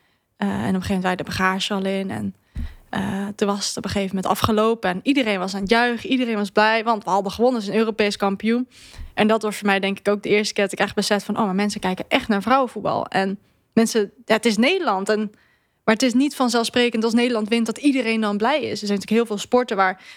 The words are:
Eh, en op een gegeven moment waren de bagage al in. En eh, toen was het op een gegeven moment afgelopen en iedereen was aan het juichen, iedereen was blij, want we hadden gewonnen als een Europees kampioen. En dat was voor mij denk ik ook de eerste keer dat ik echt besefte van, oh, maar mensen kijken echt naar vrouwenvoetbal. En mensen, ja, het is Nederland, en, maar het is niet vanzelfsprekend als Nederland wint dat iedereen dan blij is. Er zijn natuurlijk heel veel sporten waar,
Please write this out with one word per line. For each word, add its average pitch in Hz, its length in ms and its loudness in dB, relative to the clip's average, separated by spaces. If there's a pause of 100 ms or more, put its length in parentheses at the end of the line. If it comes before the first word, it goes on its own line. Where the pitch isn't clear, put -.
(360)
Eh, 202 120 -2
en 196 80 -2
op - 20 -2
een 214 80 -2
gegeven 190 200 0
moment 190 160 0
waren 185 140 0
de - 80 -6
bagage 185 500 -2
al 190 100 -2
in. 190 260 -4
En 202 240 -6 (640)
eh, 196 380 -4
toen 208 140 0
was 202 200 -2
het - 80 -8
op - 80 -6
een 196 60 -6
gegeven 196 260 -2
moment 175 160 0
afgelopen 220 580 2
en 180 120 -4
iedereen 226 360 2
was 185 160 -4
aan 196 60 -6
het 196 100 0
juichen, 233 400 2
iedereen 247 260 0
was 202 140 -2
blij, 220 340 4
want 220 200 0
we 170 60 -4
hadden 190 220 0
gewonnen 240 280 2
als 196 100 -6
een 196 60 0
Europees 214 400 2
kampioen. 214 520 0 (460)
En 214 120 4
dat 220 160 4
was 208 140 -4
voor 208 100 -4
mij 196 140 4
denk 196 180 -2
ik - 100 -6
ook 202 140 2
de - 60 -6
eerste 208 260 2
keer 202 100 2
dat 190 80 -2
ik - 60 -10
echt 202 160 0
besefte 202 300 0
van, 208 140 -4
oh, 226 60 2
maar 190 100 0
mensen 202 260 -2
kijken 185 280 -4
echt - 200 0
naar 202 140 0
vrouwenvoetbal. 226 640 0
En 196 320 -2 (340)
mensen, 220 380 2 (140)
ja, 220 100 2
het 220 120 2
is 214 100 2
Nederland, 240 520 0
en, 214 100 2 (680)
maar 220 100 4
het 214 80 -2
is 247 120 2
niet 277 220 2
vanzelfsprekend 233 680 0
als 226 100 0
Nederland 240 340 0
wint 233 180 0
dat 226 120 -4
iedereen 233 420 0
dan 208 160 0
blij 254 240 0
is. 214 200 -6
Er 214 60 -6
zijn 202 120 0
natuurlijk - 120 -6
heel 226 160 2
veel 208 120 -6
sporten 247 380 0
waar, 185 260 2 (140)